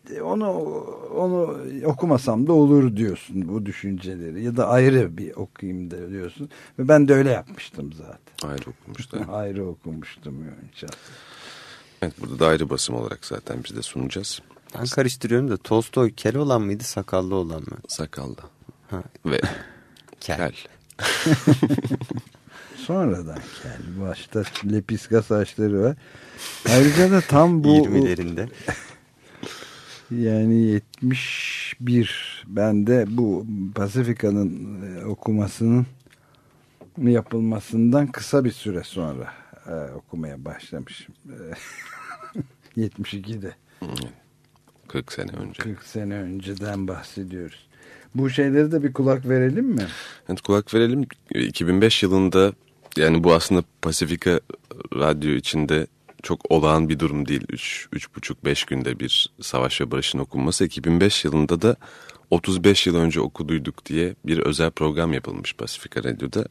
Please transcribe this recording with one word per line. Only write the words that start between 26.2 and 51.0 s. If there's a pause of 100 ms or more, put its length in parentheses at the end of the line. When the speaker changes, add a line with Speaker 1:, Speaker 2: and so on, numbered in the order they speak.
Speaker 1:
Ayrıca
da
tam
bu
Speaker 3:
Yirmilerinde. (1600)
Speaker 1:
Yani (120)
yetmiş
bir.
Ben
de
bu (280)
Pasifika'nın, (220)
e,
okumasının (1160)
yapılmasından
kısa
bir
süre
sonra, (340)
e,
okumaya
başlamışım. (120)
E, (1400)
<laughs>
yetmiş
ikide. (260)
Speaker 2:
Hı. (1040)
Kırk
sene
önce.
Speaker 1:
Kırk
sene
önceden
bahsediyoruz. (460)
Bu
şeyleri
de
bir
kulak
verelim
mi? (420)
Speaker 2:
Evet,
kulak
verelim. (280)